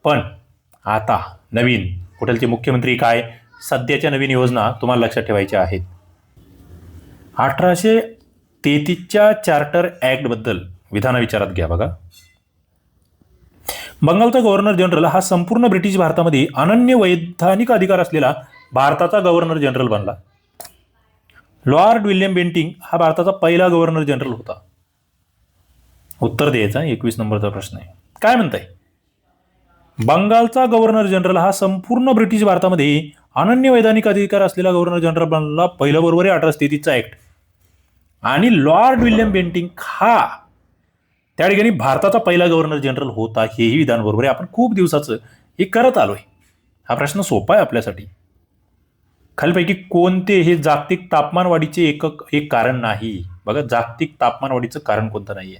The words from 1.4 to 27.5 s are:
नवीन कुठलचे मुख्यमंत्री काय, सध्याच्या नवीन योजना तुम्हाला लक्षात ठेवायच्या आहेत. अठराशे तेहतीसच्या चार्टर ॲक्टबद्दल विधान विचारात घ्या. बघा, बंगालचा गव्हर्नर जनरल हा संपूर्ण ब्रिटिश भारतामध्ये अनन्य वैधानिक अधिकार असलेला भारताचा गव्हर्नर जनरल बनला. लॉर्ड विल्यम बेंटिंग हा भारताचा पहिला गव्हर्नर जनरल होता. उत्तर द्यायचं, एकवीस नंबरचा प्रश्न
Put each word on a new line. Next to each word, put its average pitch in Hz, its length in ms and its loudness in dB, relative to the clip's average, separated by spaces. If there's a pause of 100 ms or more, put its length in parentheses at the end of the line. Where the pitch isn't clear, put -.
नवीन 110 520 -2 (160)
कुठलचे 120 260 -2
मुख्यमंत्री 120 500 -2
काय, 117 340 0 (400)
सध्याच्या 139 400 -2
नवीन 135 200 -2
योजना 123 420 0
तुम्हाला 120 340 0
लक्षात 110 160 -4
ठेवायच्या 101 400 -2
आहेत. 90 180 -2 (1600)
अठराशे 180 600 2 (640)
तेहतीसच्या 175 680 2
चार्टर 175 560 0 (140)
ॲक्टबद्दल 120 560 -2 (340)
विधान 104 240 0
विचारात 113 300 -2
घ्या. 90 200 -4
बघा, 87 200 -2 (2250)
बंगालचा 226 380 4
गव्हर्नर 202 320 2
जनरल 175 320 2
हा 170 160 2
संपूर्ण 185 460 0
ब्रिटिश 190 300 0
भारतामध्ये 160 580 2
अनन्य 233 400 2
वैधानिक 185 800 0
अधिकार 185 280 2
असलेला 156 340 0 (380)
भारताचा 160 480 2
गव्हर्नर 170 380 0
जनरल 127 300 0
बनला. 101 260 -4 (1500)
लॉर्ड 202 400 4
विल्यम 190 280 0
बेंटिंग 175 360 0 (120)
हा - 160 -4
भारताचा 170 320 2
पहिला 170 380 2
गव्हर्नर 165 340 2
जनरल 135 300 -4
होता. - 280 -12 (1600)
उत्तर 131 280 -2
द्यायचं, 110 300 -2
एकवीस 117 380 -4
नंबरचा 104 300 -4
प्रश्न 98 280 -10